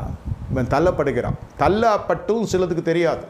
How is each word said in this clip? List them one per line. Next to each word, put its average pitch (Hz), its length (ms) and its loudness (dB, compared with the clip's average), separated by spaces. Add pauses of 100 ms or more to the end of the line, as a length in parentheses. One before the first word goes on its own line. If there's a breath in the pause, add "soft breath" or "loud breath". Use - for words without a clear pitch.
(520)
இவன் 131 160 0
தள்ளப்படுகிறான். 139 680 2 (260)
தள்ளப்பட்டும் 208 920 2
சிலதுக்கு 180 300 0
தெரியாது. 160 480 0